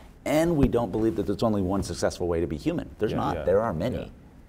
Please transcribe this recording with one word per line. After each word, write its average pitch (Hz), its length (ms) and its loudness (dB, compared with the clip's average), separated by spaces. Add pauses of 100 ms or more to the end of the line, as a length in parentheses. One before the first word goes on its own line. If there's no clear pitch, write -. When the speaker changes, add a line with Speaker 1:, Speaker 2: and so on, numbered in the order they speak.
(240)
Speaker 1:
and - 320 2
we 131 120 4
don't 117 240 0
believe 113 240 2
that 98 100 -2
there's 98 160 -2
only 107 200 2
one 92 200 0
successful 87 460 -2
way 85 120 0
to 87 60 0
be 76 100 -4
human, 151 320 -4 (120)
there's 107 100 2
Speaker 2:
Yeah, - 80 -2
Speaker 1:
not, 127 200 -2
Speaker 2:
yeah, 76 40 -6
Speaker 1:
there 90 180 4
are 110 120 0
many. 87 260 -2
Speaker 2:
yeah. - 80 -8 (420)